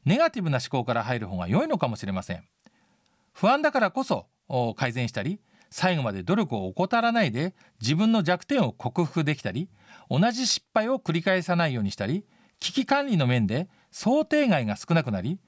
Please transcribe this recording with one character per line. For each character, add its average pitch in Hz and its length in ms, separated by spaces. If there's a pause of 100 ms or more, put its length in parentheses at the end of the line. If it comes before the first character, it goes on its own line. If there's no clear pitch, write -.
ネ 180 140
ガ 262 120
テ 233 100
ィ - 20
ブ 160 80
な 131 80
思 - 120
考 127 140
か 120 100
ら 113 100
入 120 160
る 101 80
方 95 80
が 87 100
良 135 160
い 320 60
の 254 100
か 147 80
も 110 100
し - 100
れ 98 40
ま 95 120
せ 92 120
ん。 85 100 (880)
不 - 160
安 285 140
だ 302 80
か 277 100
ら 196 100
こ 262 120
そ、 117 240 (220)
お、 123 260
改 123 180
善 120 160
し - 40
た 101 100
り、 180 180 (300)
最 180 260
後 143 60
ま 110 100
で 95 100
努 156 120
力 175 220
を 95 120
怠 196 320
ら 233 120
な 233 100
い 131 100
で 156 220 (260)
自 120 140
分 220 180
の 220 100
弱 175 240
点 269 180
を 110 80
克 - 320
服 156 200
で 147 120
き - 60
た 95 100
り、 151 180 (400)
同 127 80 (120)
じ 240 160
失 - 280
敗 220 140
を 262 100
繰 - 140
り 170 100
返 185 200
さ 175 140
な 170 120
い 131 60
よ 117 60
う 104 40
に 98 80
し - 40
た 101 100
り、 165 200 (320)
危 - 140
機 262 140
管 277 200
理 226 100
の 139 100
面 123 200
で 135 220 (220)
想 294 340
定 302 240
外 139 180
が 104 100
少 - 180
な 160 80
く 127 80
な 98 100
り、 139 280